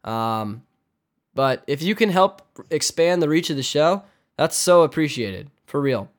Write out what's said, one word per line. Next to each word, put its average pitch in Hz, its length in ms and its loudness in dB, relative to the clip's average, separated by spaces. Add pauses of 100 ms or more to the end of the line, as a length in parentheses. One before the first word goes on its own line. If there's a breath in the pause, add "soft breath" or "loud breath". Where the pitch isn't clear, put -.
Um, 113 580 -6 (720)
but 131 320 -2
if 143 160 -6
you 208 140 -2
can 214 140 2
help 185 320 2 (280)
expand 170 500 0
the 151 80 2
reach 165 220 0
of 147 60 -2
the 135 80 -4
show, 165 400 0 (320 soft breath)
that's 156 200 0
so 175 260 6
appreciated, 139 680 -2 (160)
for 147 140 -4
real. 127 280 -2 (100)